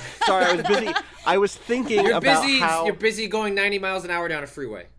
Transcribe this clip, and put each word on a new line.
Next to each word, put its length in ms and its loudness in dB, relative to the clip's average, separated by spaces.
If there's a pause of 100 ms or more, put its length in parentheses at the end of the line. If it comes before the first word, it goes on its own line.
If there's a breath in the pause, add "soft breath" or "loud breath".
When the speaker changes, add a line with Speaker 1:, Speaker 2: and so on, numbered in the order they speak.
Speaker 1:
<laughs> 160 -4
Sorry, 200 4
I 100 2
was 100 -4
busy. 280 0 (320)
I 120 4
was 180 2
thinking 480 0
Speaker 2:
You're 140 2
Speaker 1:
about 260 4
Speaker 2:
busy, 160 2
Speaker 1:
how 260 2
Speaker 2:
you're 80 0
busy 340 -2
going 280 -2
ninety 240 0
miles 240 -4
an 80 -8
hour 160 -2
down 160 -4
a 40 -10
freeway. 400 -10 (120)